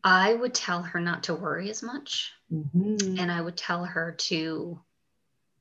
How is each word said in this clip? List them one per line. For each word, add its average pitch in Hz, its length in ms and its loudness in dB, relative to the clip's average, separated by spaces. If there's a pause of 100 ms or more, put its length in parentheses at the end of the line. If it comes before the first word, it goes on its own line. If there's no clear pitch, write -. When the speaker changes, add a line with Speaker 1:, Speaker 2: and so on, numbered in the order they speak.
Speaker 1:
I 190 300 8
would 247 200 0
tell 175 280 -2
her 170 180 -4
not 170 240 -2
to 165 120 -2
worry 175 340 -4
as 220 140 -8
much. 269 480 -6 (200)
Speaker 2:
Mm-hmm. 185 680 2
Speaker 1:
And 175 120 0
I 170 100 -2
would 170 160 -6
tell 175 260 -2
her 170 340 -4
to 160 640 -4 (800)